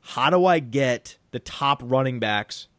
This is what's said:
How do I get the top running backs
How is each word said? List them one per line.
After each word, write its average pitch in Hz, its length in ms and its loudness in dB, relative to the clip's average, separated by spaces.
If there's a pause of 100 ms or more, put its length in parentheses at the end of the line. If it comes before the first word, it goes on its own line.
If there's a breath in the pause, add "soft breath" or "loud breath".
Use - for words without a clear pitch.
How 131 300 0
do 180 160 6
I 175 140 4
get 127 580 -4 (140)
the 123 60 -10
top 143 460 -2
running 127 340 0
backs 107 500 -4 (100)